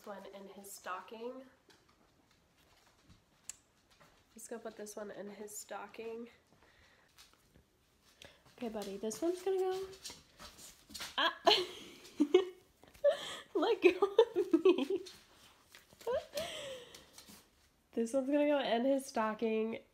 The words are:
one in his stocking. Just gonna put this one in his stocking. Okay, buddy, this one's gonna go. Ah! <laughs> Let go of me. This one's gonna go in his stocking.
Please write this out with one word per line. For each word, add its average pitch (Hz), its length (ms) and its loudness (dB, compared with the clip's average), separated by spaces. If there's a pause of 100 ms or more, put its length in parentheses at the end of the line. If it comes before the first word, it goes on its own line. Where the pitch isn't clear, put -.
one 202 140 -12 (160)
in 196 140 -16 (120)
his 202 100 -16
stocking. 220 640 -10 (3000)
Just - 160 -16
gonna 233 120 -10
put 220 140 -12
this 208 200 -12
one 208 220 -8
in 202 120 -10
his 208 260 -12
stocking. 226 720 -10 (2250)
Okay, 240 120 -6
buddy, 202 300 -6
this 220 240 -4
one's 359 200 0
gonna 381 160 2
go. 370 180 2 (1400)
Ah! 294 160 2 (140)
<laughs> 415 80 8 (2000)
Let 370 280 2
go 349 80 10
of 370 720 4
me. 349 360 4 (3000)
This 233 180 -2
one's 269 160 2
gonna 294 180 4
go 294 140 4
in 233 240 2
his 269 220 2
stocking. 220 720 -2 (160)